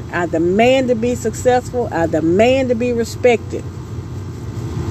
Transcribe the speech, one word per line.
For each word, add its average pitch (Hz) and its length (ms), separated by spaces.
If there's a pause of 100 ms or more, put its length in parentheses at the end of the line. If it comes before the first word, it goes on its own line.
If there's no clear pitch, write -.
(140)
I 170 140
demand 208 600
to 247 80
be 240 200
successful. 247 760
I 165 160
demand 196 640
to 247 60
be 240 180
respected. - 720 (1300)